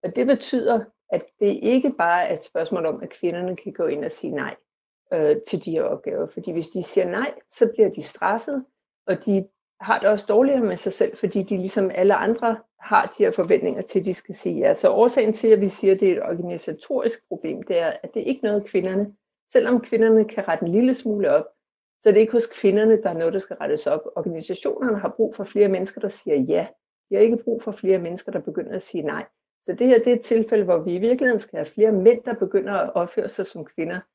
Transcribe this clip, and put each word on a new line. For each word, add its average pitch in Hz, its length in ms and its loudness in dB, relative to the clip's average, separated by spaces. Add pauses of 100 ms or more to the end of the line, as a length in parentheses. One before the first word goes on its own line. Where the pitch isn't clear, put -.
Og 180 120 -6
det 247 120 0
betyder, 247 560 0 (280)
at 175 140 -4 (140)
det 202 220 2
ikke 254 360 2
bare 170 300 2
er - 60 -2
et 156 100 -8
spørgsmål 165 420 -4
om, 156 180 -4
at - 60 -14
kvinderne 175 460 -4
kan - 180 -14
gå 170 120 -4
ind 147 200 -4
og 165 60 -6
sige - 240 -10
nej, 135 200 -6 (580)
øh, 156 220 4 (140)
til - 160 -4
de 170 60 -6
her 160 120 -2
opgaver. - 440 -4
Fordi - 240 -10
hvis 165 160 -6
de 185 160 -6
siger 180 260 -2
nej, 226 240 -4 (180)
så - 220 2
bliver 208 160 4
de - 140 -8
straffet, 233 640 -4 (420)
og - 180 -2
de 196 220 0 (340)
har 208 180 0
det 202 100 2
også 208 200 0
dårligere 262 300 4
med 196 180 0
sig 185 160 -6
selv, - 240 -2
fordi 196 260 -2
de 196 140 -4
ligesom 190 360 -2
alle 190 220 4
andre 226 420 0 (220)
har - 380 0
de 208 60 2
her 185 80 4
forventninger 175 500 0
til, - 180 -2
at 175 60 -4
de 185 80 -2
skal - 220 -12
sige 170 240 -6
ja. - 140 2
Så - 180 2
årsagen 220 420 2
til, 226 140 -2
at 214 140 8
vi 196 80 0
siger, 190 240 2
at 196 60 0
det 196 100 4
er 175 60 2
et - 80 -4
organisatorisk 175 1040 -6
problem, 165 360 -8
det 175 160 -2
er, 165 140 -2 (100)
at - 100 -14
det 220 80 -4
er - 40 -6
ikke 262 180 -4
noget, 208 220 0
kvinderne, 190 480 -2 (380)
selvom 247 300 4
kvinderne 220 440 4
kan 202 220 -6
rette 165 180 -2
en 170 60 -2
lille 247 220 4
smule 208 380 -2
op, 151 140 4 (560)
så 220 80 4
er 202 40 6
det 202 60 6
ikke 220 120 4
hos 233 160 0
kvinderne, 214 540 2
der 202 80 -2
er 165 80 -6
noget, 165 160 0
der 196 60 -2
skal - 160 -12
rettes - 320 -4
op. 156 140 0 (140)
Organisationerne 180 840 -4
har 196 180 -6
brug 220 180 -2
for 202 80 -8
flere 208 240 2
mennesker, 190 340 -2
der 202 60 -4
siger 165 280 -2
ja. 156 320 0 (420)
De 196 60 -2
har 196 60 4
ikke 233 220 4
brug 226 200 -4
for 220 80 -6
flere 190 260 0
mennesker, 175 340 -8
der 175 80 -4
begynder 165 360 -8
at 185 60 -6
sige 165 220 -8
nej. 156 220 -8 (400)
Så 185 80 -6
det 247 140 2
her, 254 100 8
det 226 100 4
er 240 80 4
et 233 60 -4
tilfælde, 226 420 0
hvor 180 140 2
vi 175 180 -4
i 180 40 -4
virkeligheden 247 400 2
skal - 180 -12
have 196 80 -6
flere 214 260 2
mænd, 214 340 4
der 240 80 -4
begynder 196 400 -2
at 175 220 -2
opføre 175 340 -4
sig 190 160 -8
som 160 200 -14
kvinder. 170 340 -8 (160)